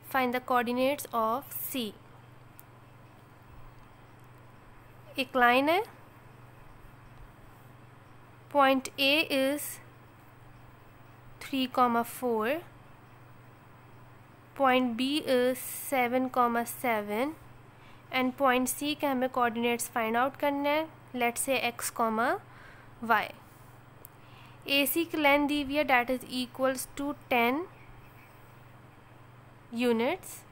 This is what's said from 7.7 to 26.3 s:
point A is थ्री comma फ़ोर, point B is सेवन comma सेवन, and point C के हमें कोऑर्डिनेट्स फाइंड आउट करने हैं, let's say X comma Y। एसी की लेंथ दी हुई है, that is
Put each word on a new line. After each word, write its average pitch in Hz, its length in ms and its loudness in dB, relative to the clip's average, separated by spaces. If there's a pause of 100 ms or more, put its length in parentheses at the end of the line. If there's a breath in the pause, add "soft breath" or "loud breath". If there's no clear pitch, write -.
point 269 440 4
A 277 180 4 (280)
is 285 300 -4 (1700)
थ्री 262 200 -2 (120)
comma 233 240 4
फ़ोर, 240 600 -2 (2000)
point 254 400 4
B 262 60 0 (280)
is 254 240 2 (320)
सेवन 247 460 0
comma 233 300 2
सेवन, 226 680 -2 (840 loud breath)
and 254 220 0
point 254 320 2
C 294 280 -4
के 302 60 0
हमें 262 240 0
कोऑर्डिनेट्स 240 640 -2
फाइंड 226 220 -2
आउट 269 200 0
करने 285 320 0
हैं, 311 200 0 (340)
let's 240 260 -2
say 254 120 0 (100)
X - 300 -8
comma 226 280 0 (840 loud breath)
Y। 214 140 4 (1500 loud breath)
एसी 285 260 0
की 339 120 -6
लेंथ 285 320 4
दी 294 140 0
हुई 277 140 -4
है, 302 120 2
that 247 300 2
is - 100 -12 (140)